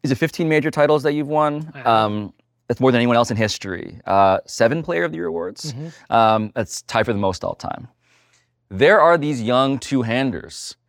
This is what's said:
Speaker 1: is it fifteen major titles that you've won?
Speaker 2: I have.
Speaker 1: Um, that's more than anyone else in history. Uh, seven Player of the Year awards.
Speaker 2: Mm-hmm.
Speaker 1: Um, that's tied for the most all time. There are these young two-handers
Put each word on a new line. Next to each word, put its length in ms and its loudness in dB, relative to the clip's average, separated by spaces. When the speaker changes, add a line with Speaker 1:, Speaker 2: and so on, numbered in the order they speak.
Speaker 1:
is 80 -4
it 60 2
fifteen 320 -2
major 220 2
titles 340 2
that 80 0
you've 160 -4
won? 440 -2
Speaker 2:
I 60 -18
have. 80 -6
Speaker 1:
Um, 480 0
that's 140 -4
more 100 4
than 80 2
anyone 180 2
else 140 2
in 60 -2
history. 680 -6
Uh, 420 4
seven 360 0
Player 220 -2
of 80 -4
the 40 -10
Year 120 -6
awards. 440 -8
Speaker 2:
Mm-hmm. 400 -10
Speaker 1:
Um, 440 2
that's 260 -6
tied 240 -2
for 60 -2
the 80 -2
most 240 -2
all 100 -6
time. 320 -12
There 320 4
are 160 6
these 240 -2
young 380 0
two-handers 1000 -4